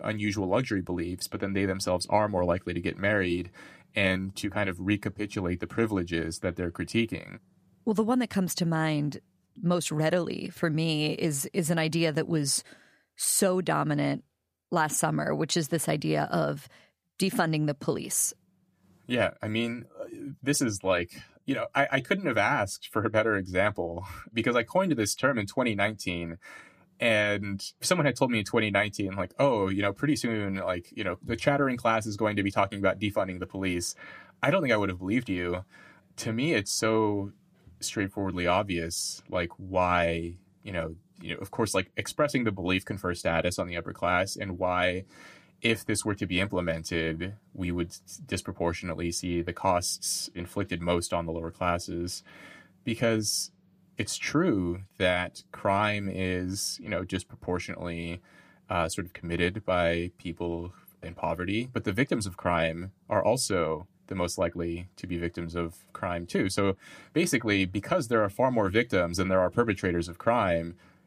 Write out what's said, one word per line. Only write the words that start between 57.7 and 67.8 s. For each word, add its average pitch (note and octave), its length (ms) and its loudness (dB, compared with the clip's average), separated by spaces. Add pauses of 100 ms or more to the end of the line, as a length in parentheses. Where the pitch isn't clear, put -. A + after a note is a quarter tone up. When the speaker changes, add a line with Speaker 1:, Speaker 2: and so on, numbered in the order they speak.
Speaker 1:
uh, E2+ 220 2
sort F2+ 160 -4
of - 80 -16
committed G2 500 -2
by F2 540 2
people E2+ 560 -6 (280)
in E2+ 120 -12
poverty, F2+ 580 -2
but A2+ 120 -4
the G#2+ 80 -2
victims A2+ 340 0
of F2+ 100 -10
crime E2+ 560 0 (160)
are G#2 160 2
also F2 600 2 (200)
the - 100 -10
most F2 220 -2
likely F2 580 -2
to - 100 -10
be F2 120 -4
victims E2+ 360 -4
of E2+ 380 -4
crime F2 340 -4
too. F#2+ 220 0
So G2 280 2 (360)
basically, A2+ 520 2
because G#2+ 440 0